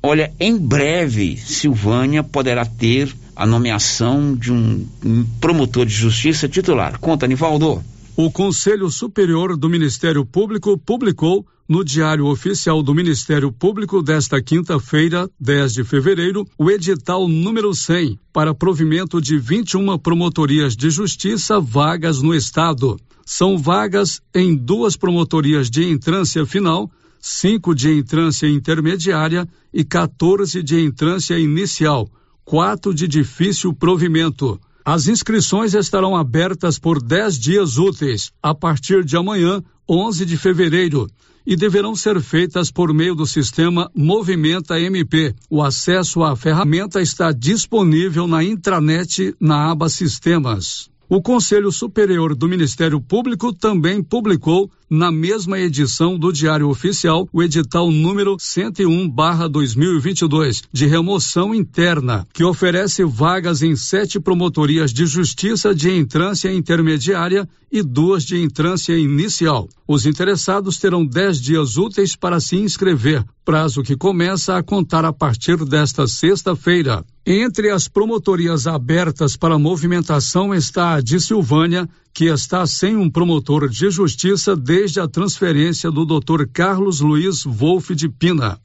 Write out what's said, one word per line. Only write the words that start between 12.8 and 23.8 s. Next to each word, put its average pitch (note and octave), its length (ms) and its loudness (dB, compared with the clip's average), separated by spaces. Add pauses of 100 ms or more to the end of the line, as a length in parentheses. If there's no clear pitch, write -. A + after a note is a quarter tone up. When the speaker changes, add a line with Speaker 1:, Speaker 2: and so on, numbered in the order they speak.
Speaker 2:
do C#3+ 140 0
Ministério D3+ 560 0
Público G3 500 0
desta D3 400 0
quinta-feira, E3 880 0 (100)
dez C#3 320 0
de A2+ 120 -4
fevereiro, F3+ 640 0 (100)
o D#3+ 140 2
edital F3+ 560 0
número G3 480 0
cem E3 420 0 (160)
para D#3 220 0
provimento E3+ 680 0
de D3+ 160 0
vinte E3 360 -2
e F#3+ 40 0
uma G3 220 0
promotorias D#3 760 0
de C#3 140 0
justiça G3+ 680 -2
vagas D3+ 640 0
no D#3+ 100 4
estado. C#3 680 0 (240)
São F#3+ 320 0
vagas F#3 640 0 (140)